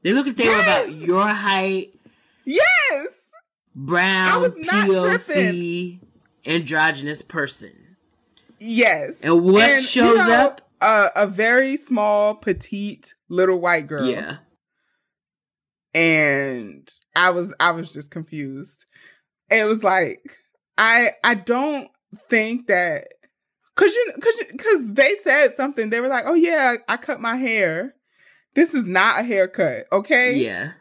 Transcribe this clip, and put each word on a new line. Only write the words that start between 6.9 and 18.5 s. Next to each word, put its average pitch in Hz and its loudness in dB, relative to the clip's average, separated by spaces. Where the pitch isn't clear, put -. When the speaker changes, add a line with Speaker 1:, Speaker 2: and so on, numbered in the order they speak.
Speaker 1:
person. - -8
Speaker 2:
Yes. 214 -2
Speaker 1:
And 170 2
what 196 6
Speaker 2:
And, 247 4
you 254 2
Speaker 1:
shows 233 4
Speaker 2:
know, 233 4
Speaker 1:
up? - -4
Speaker 2:
a, 208 4
a 202 2
very 240 0
small, 208 0
petite, - -8
little 180 0
white 170 0
girl. 151 -6
Speaker 1:
Yeah. 104 -6
Speaker 2:
And 139 0
I 180 4
was, 175 -4
I 170 4
was 165 -8
just 147 -16
confused. 147 -14